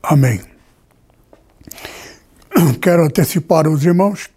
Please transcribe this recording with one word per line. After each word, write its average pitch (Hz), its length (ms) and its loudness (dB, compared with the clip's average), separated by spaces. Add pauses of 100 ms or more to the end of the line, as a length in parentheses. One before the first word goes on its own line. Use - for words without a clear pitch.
Amém. 131 380 0 (2500)
Quero 170 240 2
antecipar 156 600 0
aos 156 200 0
irmãos 185 520 0